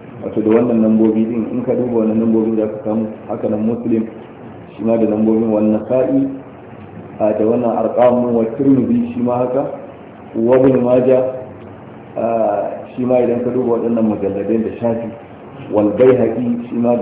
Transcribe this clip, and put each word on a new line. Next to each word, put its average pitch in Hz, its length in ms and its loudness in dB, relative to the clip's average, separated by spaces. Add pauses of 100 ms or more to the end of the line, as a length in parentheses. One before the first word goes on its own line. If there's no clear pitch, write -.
(240)
wato - 200 -4
da 107 60 2 (100)
wannan 117 240 2
lambobi 110 420 4
din, 117 260 -2
in 123 120 -4
ka 131 80 -2
duba 117 320 0
wannan 110 160 0
lambobin 113 400 2
za 107 80 0
ka - 160 -8
samu 110 240 -2 (200)
haka 110 220 -4
nan 107 160 -2
Muslim, 113 420 -2 (680)
shi 104 60 -8
ma 113 140 2
da 110 120 2
lambobin 110 420 2
wannan 107 300 2
Nasa'i, 135 480 0 (880)
a, 107 140 2
da 110 100 0
wannan 117 320 2
arqamu 120 560 2
wa 113 140 2 (100)
Tirmidhi 120 580 2
shi 123 60 -6
ma 120 240 0
haka, 127 220 -2 (680)
wa 117 200 4
Ibn 131 180 6 (100)
Majah, 127 400 4 (920)
a, 110 100 -2 (680)
shi 127 80 -4
ma 127 160 4
idan 117 240 0
ka 123 60 -2
duba 120 320 0
waɗannan 113 240 0
mujalladin 101 580 0
da 95 140 -4
shafi, 113 320 -4 (600)
wal 104 260 2
Baihaqi 120 720 2
shi 123 80 -6
ma 120 180 2
da 110 60 0